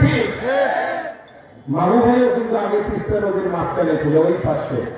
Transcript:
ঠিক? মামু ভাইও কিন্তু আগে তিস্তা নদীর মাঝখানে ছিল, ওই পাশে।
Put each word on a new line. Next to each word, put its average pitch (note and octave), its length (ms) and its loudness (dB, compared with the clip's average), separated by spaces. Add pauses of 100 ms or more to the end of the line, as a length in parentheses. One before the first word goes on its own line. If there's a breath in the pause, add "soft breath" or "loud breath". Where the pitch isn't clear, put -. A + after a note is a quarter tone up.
ঠিক? A3 220 2 (1500)
মামু F#3 300 2
ভাইও B3 320 4
কিন্তু A3 180 -2 (100)
আগে G#3 140 0 (100)
তিস্তা G#3+ 280 -4 (100)
নদীর F#3 280 -2
মাঝখানে E3 480 0
ছিল, D3 120 2 (120)
ওই F3+ 100 2 (100)
পাশে। C#3+ 320 -2 (200)